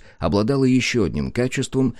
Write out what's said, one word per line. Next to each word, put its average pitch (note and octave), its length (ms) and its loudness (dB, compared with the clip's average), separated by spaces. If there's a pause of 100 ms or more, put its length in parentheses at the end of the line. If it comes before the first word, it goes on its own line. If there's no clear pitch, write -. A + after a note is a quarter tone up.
(180)
обладала A2 460 0
еще B2+ 400 2
одним C2+ 280 -2
качеством, B2+ 680 -2